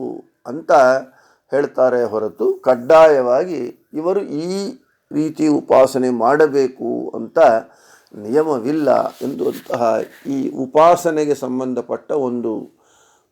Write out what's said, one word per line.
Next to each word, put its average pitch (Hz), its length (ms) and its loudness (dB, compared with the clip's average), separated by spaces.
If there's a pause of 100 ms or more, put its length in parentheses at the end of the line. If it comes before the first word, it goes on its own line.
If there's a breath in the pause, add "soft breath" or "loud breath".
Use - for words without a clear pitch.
(460)
ಅಂತ 156 260 -6 (800 soft breath)
ಹೇಳ್ತಾರೆ 127 520 0
ಹೊರತು 107 500 -2
ಕಡ್ಡಾಯವಾಗಿ 139 1400 2
ಇವರು 180 280 -2
ಈ 185 560 -8 (340)
ರೀತಿ 151 360 -2
ಉಪಾಸನೆ 131 600 2
ಮಾಡಬೇಕು 127 1080 -2
ಅಂತ 113 240 -6 (720 soft breath)
ನಿಯಮವಿಲ್ಲ 131 960 0
ಎಂದು 131 420 -6
ಅಂತಹ - 320 -8 (440)
ಈ 135 240 -4
ಉಪಾಸನೆಗೆ 151 840 2
ಸಂಬಂಧಪಟ್ಟ 127 760 -6
ಒಂದು 123 720 -6 (480)